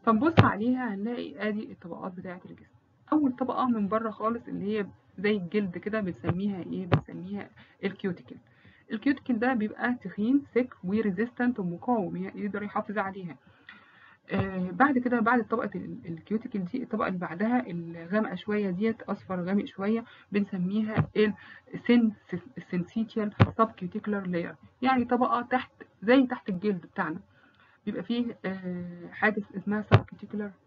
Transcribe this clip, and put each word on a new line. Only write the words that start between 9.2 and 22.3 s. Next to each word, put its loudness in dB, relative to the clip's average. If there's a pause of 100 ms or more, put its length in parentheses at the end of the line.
ده 2
بيبقى 0 (100)
تخين، 2 (120)
سك، 2 (100)
وريزيستنت، 0
ومقاوم، -2
ي-، -6
يقدر -4
يحافظ -4
عليها. -6 (920)
آه، 0
بعد 4
كده، 2
بعد 4
طبقة -2
ال-، -8
الكيوتيكل -6
دي، -4
الطبقة -2
اللي -2
بعدها 0
الغامقة -2
شوية -2
ديت، 0
أصفر -4
غامق 2
شوية، -2 (280)
بنسميها 0
ال 6 (420)
sens-، 4 (220)